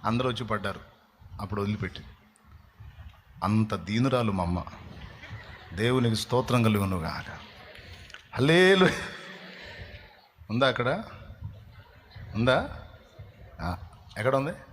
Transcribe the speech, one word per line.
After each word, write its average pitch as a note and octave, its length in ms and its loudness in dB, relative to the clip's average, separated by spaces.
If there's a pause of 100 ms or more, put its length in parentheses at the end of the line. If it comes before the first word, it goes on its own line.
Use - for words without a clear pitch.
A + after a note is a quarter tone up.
అందరూ A#2+ 260 2
వచ్చి A#2+ 160 -4
పడ్డారు. G2+ 340 -2 (600)
అప్పుడు G2+ 200 -4
వదిలిపెట్టి, G2+ 420 -2 (1400)
అంత G#2+ 320 2
దీనురాలు A2+ 560 2
మా F#2+ 120 0
అమ్మ. F2 200 0 (1080)
దేవునికి A#2 420 2
స్తోత్రం A#2+ 480 2
కలుగునుగాక. G2 760 0 (960)
హల్లెలూయా. F#3 580 8 (1600)
ఉందా B2+ 180 4
అక్కడ? C3 360 0 (1300)
ఉందా? B2+ 500 2 (760)
ఆ, F2 160 -4 (400)
ఎక్కడ B2+ 180 2
ఉంది? C#3 180 0 (200)